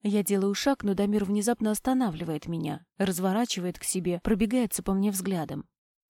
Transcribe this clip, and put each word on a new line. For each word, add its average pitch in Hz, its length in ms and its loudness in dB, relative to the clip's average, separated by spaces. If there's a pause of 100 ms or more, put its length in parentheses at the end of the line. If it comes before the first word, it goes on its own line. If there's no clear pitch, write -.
Я 208 200 2
делаю 196 320 2
шаг, 277 300 0
но 202 80 2
Дамир 202 320 2
внезапно 208 460 0
останавливает 180 760 -2
меня, 160 380 -4 (140)
разворачивает 190 800 0
к - 60 -12
себе, 175 380 -2
пробегается 226 600 0
по 196 100 0
мне 196 180 2
взглядом. 180 560 -4 (440)